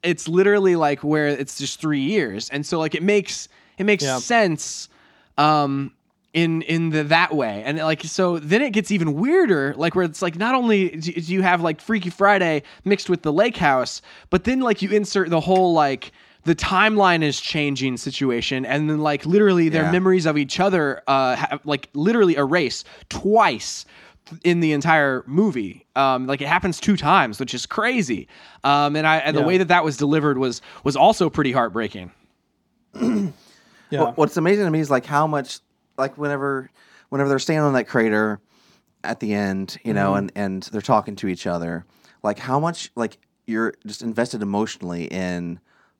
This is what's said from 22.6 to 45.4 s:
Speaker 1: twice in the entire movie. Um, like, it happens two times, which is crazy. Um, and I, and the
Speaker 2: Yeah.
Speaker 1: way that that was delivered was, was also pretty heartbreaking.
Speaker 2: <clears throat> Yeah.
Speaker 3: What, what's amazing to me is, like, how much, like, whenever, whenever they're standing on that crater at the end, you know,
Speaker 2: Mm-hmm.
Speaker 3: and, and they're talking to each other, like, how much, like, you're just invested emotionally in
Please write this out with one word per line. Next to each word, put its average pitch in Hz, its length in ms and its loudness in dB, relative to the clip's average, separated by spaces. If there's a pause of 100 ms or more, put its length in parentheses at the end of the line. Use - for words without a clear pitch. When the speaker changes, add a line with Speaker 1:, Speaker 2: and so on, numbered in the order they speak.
Speaker 1:
twice 196 760 0 (580)
in 170 180 2
the 156 120 2
entire 143 540 2
movie. 135 580 -2 (120)
Um, 131 300 0
like, 135 140 -4
it 143 80 -6
happens 175 320 0
two 208 160 2
times, 147 420 2
which 131 160 -6
is 120 120 -8
crazy. 214 600 -2 (380)
Um, 143 320 2
and 156 100 0
I, 156 120 4
and 143 180 0
the 139 60 2
Speaker 2:
Yeah. 147 40 2
Speaker 1:
way 185 120 2
that 180 100 0
that 175 160 4
was 147 140 -2
delivered 147 400 2
was, 127 240 -2 (220)
was 139 120 0
also 165 320 4
pretty 135 240 0
heartbreaking. 107 580 -2 (840)
Speaker 2:
<clears throat> 208 380 -2 (580)
Yeah. 143 140 -2
Speaker 3:
What, - 120 -4
what's 151 220 0
amazing 196 260 2
to 170 60 0
me 156 100 0
is, 143 100 -4
like, 127 140 2
how 147 220 0
much, 147 340 -6 (380)
like, 135 180 -4
whenever, 139 540 -4 (400)
whenever 139 180 0
they're 139 100 2
standing 156 260 0
on 139 100 2
that 120 140 0
crater 107 520 2 (640)
at 110 160 -6
the 104 140 -4
end, 98 500 -4
you 113 80 -4
know, 98 200 2
Speaker 2:
Mm-hmm. 101 60 2
Speaker 3:
and, 98 160 -4
and 95 280 -6 (100)
they're 107 80 -6
talking 104 360 0
to 98 120 -6
each 90 180 -6
other, 85 380 -6 (380)
like, 104 160 -4
how 127 200 -2
much, 165 380 -4
like, 113 220 -6 (280)
you're 113 280 -2 (120)
just 104 140 -14
invested 117 400 -4
emotionally 98 640 -4
in 87 560 -8 (400)